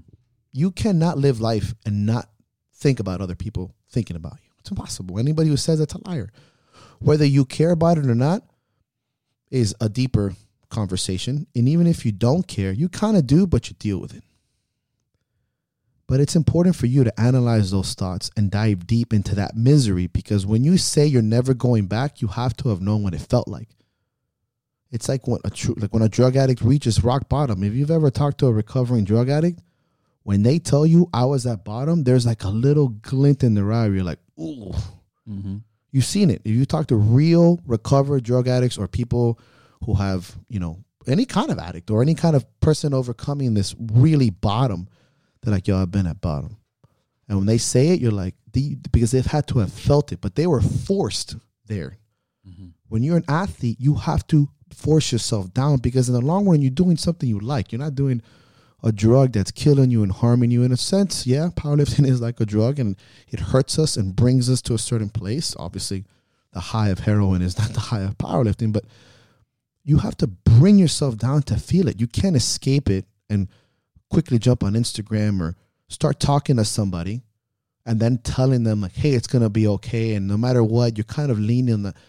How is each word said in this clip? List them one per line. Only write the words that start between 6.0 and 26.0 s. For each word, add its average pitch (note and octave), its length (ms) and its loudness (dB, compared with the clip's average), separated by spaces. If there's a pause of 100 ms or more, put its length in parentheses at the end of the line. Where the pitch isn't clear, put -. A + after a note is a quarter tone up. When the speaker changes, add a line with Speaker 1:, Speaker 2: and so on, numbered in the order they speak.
Speaker 1:
liar. D#3 220 -8 (680)
Whether D3+ 260 2
you C#3 200 4
care D#3+ 260 0
about E3 280 2
it C#3+ 80 -2
or A#2 80 2
not D3+ 280 0 (1080)
is B2 280 0
a A2+ 100 -2
deeper G#2 440 -2 (360)
conversation. G2 760 -4 (100)
And B2 140 2
even E3+ 160 4
if E3+ 180 0
you A#2 80 0
don't A#2+ 360 0
care, G2 240 -4
you C#3 180 -2
kinda G#3 320 2
do, C#3+ 240 4
but D3 240 0
you - 80 -18
deal G2 220 -4
with - 160 -12
it. - 80 -20 (1800)
But C3 120 0
it's C#3+ 160 0
important F3 400 2
for - 120 -2
you C3 180 4
to - 140 -4
analyze A#2 520 2
those G2 220 -2
thoughts F#2 420 -8
and G2+ 160 0
dive G#2 340 -2
deep A#2 280 0
into G#2 220 0
that G2+ 200 -4
misery, A2+ 520 2
because G2+ 380 -4
when A2 180 0
you F3 140 4
say - 300 2
you're C3 140 2
never A#2+ 320 0
going A#2 320 0
back, A2+ 360 -6
you A#2+ 60 -4
have A#2 300 -4
to C3 120 -4
have F#2 120 -2
known G#2 220 -2
what F#2+ 100 -4
it D#2+ 80 -8
felt - 260 -2
like. - 220 -14 (1200)
It's A#2 160 -8
like C3 180 -4
when A#2+ 200 -2
a - 40 -2
tru-, - 280 -6
like G#2 160 -6
when A2+ 100 0